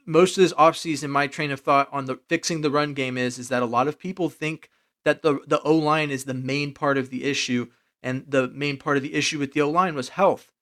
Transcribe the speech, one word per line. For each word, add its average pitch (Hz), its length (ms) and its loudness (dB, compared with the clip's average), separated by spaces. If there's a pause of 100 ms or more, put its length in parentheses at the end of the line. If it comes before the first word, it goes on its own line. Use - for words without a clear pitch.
most 175 320 4
of 185 60 8
this 170 100 2
offseason, 156 560 2
my 143 160 0
train 143 240 -4
of 139 120 -6
thought 139 300 2
on 139 140 -6
the 131 140 -6 (100)
fixing 165 320 -2
the 151 80 0
run 147 240 -2
game 131 240 -4
is, 123 220 -2
is 120 100 -12
that 123 140 0
a - 20 -2
lot 123 220 0
of 151 100 -6
people 180 320 -4
think 156 400 -8 (360)
that 151 180 0
the, 143 240 2
the 147 160 2
O-line 151 480 2
is 131 140 -6
the 131 100 -6
main 139 360 -4
part 139 280 0
of 123 100 -4
the 127 140 -8
issue, 127 440 -2 (360)
and 131 240 -6
the 135 220 2
main 139 280 -6
part 143 180 -2
of 139 60 2
the 151 140 -6
issue 147 240 -2
with 139 140 -4
the 147 80 2
O-line 160 340 0
was 127 140 -6
health. - 420 2 (100)